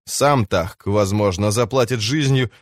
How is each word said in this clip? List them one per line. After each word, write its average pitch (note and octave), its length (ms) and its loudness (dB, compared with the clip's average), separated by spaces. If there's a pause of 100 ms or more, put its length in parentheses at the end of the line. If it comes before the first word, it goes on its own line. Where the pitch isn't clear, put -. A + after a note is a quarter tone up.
Сам C3+ 400 2
Тахк, F#2 420 -4
возможно, G#2 640 0
заплатит A#2+ 500 0
жизнью, C3+ 500 0 (100)